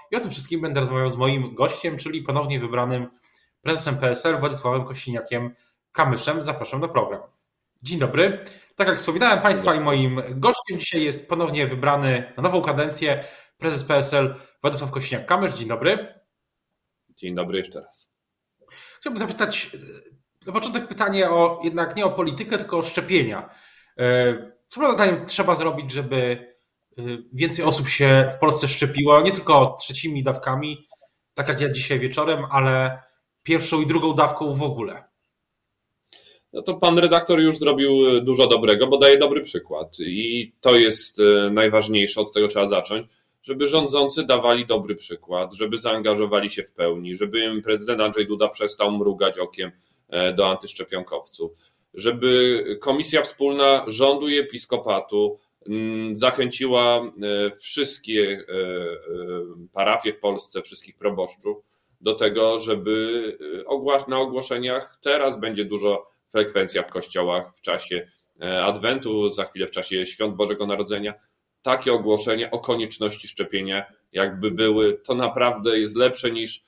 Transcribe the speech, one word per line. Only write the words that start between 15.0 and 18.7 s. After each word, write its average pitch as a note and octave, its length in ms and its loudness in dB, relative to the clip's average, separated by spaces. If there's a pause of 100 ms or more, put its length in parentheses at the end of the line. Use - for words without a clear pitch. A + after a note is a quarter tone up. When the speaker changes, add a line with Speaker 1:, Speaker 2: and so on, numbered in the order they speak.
Speaker 1:
Dzień A#2 140 -10
dobry. F3+ 400 0 (1000)
Speaker 2:
Dzień F2+ 260 -12
dobry F2+ 220 -4
jeszcze E2+ 240 -8
raz. - 320 -20 (840)